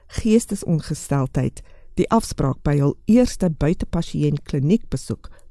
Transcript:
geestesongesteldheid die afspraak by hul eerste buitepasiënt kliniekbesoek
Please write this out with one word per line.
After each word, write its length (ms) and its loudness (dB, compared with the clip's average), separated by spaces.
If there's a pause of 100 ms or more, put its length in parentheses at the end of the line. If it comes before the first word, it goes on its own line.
geestesongesteldheid 1500 0 (320)
die 160 0
afspraak 520 0
by 160 2
hul 280 2
eerste 440 4
buitepasiënt 960 -2
kliniekbesoek 840 -2 (220)